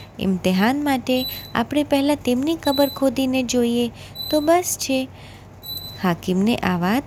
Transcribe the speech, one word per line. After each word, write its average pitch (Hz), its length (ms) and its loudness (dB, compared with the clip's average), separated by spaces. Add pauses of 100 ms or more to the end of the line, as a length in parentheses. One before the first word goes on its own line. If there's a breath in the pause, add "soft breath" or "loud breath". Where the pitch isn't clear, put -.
(180 loud breath)
ઇમ્તિહાન 190 680 2
માટે 254 420 0 (280 loud breath)
આપણે 269 280 0
પહેલાં 285 340 2
તેમની 269 380 0
કબર 285 340 2
ખોદીને 262 540 0
જોઈએ 240 480 2 (400 loud breath)
તો 302 100 2
બસ 330 400 2
છે." 262 280 -2 (920 loud breath)
હાકીમને 185 540 2
આ 180 220 0
વાત 202 280 0